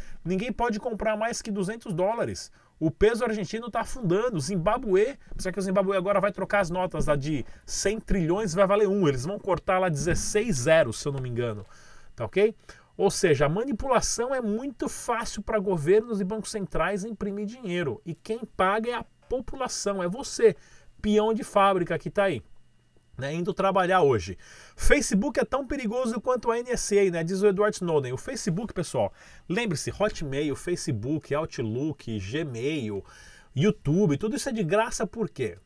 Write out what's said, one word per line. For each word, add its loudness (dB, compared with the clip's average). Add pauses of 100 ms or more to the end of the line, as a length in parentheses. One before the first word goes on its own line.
(240)
Ninguém -2
pode -2
comprar -2
mais -4
que -8
duzentos -6
dólares. -2 (300)
O 2
peso 2
argentino -4
tá -2
afundando. 0
Zimbábue, 2 (220)
só -4
que -6
o -2
Zimbábue 2
agora 2
vai 2
trocar 0
as 2
notas, -2
a 4
de -2 (180)
cem -2
trilhões 2
vai 6
valer 4
um. 4
Eles 2
vão -4
cortar 0
lá 2
dezesseis 0
zeros, 4
se -8
eu -2
não -6
me -6
engano, -4 (520)
tá -6
ok? 2 (400)
Ou 4
seja, 4
a 2
manipulação 0
é 0
muito -4
fácil -6
pra 0
governos 2
e 0
bancos -6
centrais -2
imprimir -6
dinheiro. -4
E -8
quem -6 (160)
paga 0
é -4
a -8 (240)
população, -4
é 0
você, 2 (440)
peão 4
de -4
fábrica 2
que -8
tá 2
aí, -2 (760)
né, -6
indo -4
trabalhar 2
hoje. 2 (400)
Facebook 4
é 2
tão -2
perigoso -2
quanto 0
a 0
N -6
S 0
A, 6
né, -2
diz -2
o 6
Edward 4
Snowden. 0
O -4
Facebook, -4
pessoal, -2 (380)
lembre-se: -2
Hotmail, -2
Facebook, -4
Outlook, -4
Gmail, -4 (520)
YouTube, 2
tudo -2
isso -4
é -2
de -2
graça 0
por -6
quê? -6